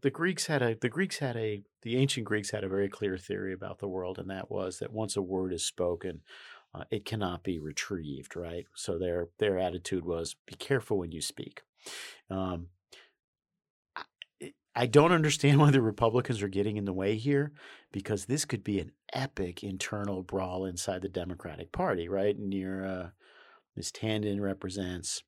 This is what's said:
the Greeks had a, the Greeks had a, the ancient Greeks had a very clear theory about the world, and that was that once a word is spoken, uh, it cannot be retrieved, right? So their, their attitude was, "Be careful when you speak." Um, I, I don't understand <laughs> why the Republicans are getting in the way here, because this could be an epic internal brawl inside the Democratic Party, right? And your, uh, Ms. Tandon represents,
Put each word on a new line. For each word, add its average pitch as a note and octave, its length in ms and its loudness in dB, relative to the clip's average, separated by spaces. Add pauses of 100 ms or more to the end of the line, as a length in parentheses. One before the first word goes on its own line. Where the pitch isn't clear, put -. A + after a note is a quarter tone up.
the C#3+ 80 4
Greeks E3 380 0
had D3 140 2
a, A#2 140 4
the B2 120 -2 (100)
Greeks F#3 220 0
had B2 180 -2
a, G#2+ 240 -2 (220)
the A#2 120 -2
ancient C3 300 4
Greeks G#2 240 0
had G#2 140 -2
a F#2+ 40 -2
very G2 220 2
clear F#2+ 300 -2
theory G2 340 -4
about F#2+ 240 -10
the G2+ 100 -6
world, F#2 300 -4
and F#2+ 140 -8
that F#2+ 180 -8
was F#2+ 300 -4
that - 120 -6
once A2 240 -2
a G2+ 60 2
word F#2 320 0
is E2 100 -4
spoken, F2 580 -2 (520)
uh, F#2 160 -10
it G#2 160 -4
cannot F#2 380 -2
be F2+ 160 -2
retrieved, D2+ 760 -6
right? E2+ 380 -6
So - 240 -4
their, F2 300 0 (100)
their G2 220 4
attitude F2+ 460 -2
was, E2 300 -4 (120)
"Be - 80 -14
careful A2+ 420 0
when F2 140 -4
you D#2+ 100 -8
speak." - 400 -10 (720)
Um, F2+ 380 -4 (1300)
I, - 580 -16 (220)
I A#2+ 120 4
don't D3 240 10
understand D3+ 480 6
<laughs> - 20 10
why D3 80 10
the C3+ 140 8
Republicans A2+ 580 2
are G#2 60 0
getting G2+ 300 0
in G2+ 80 -2
the F#2+ 80 0
way F#2+ 220 2
here, C#3+ 360 0 (400)
because G2+ 340 -2
this C#3+ 180 0
could G#2+ 200 -4
be G2+ 160 0
an E2 120 -6 (220)
epic G2 500 -4
internal G2+ 600 -4
brawl F#2 420 -2
inside F2+ 380 -4
the F#2+ 60 -4
Democratic F2 640 -6
Party, G2 380 0
right? G2 260 2
And G2+ 160 -4
your, F#2+ 360 -2
uh, F#2 220 -6 (640)
Ms. - 160 -6
Tandon G#2+ 500 0
represents, F#2 880 -4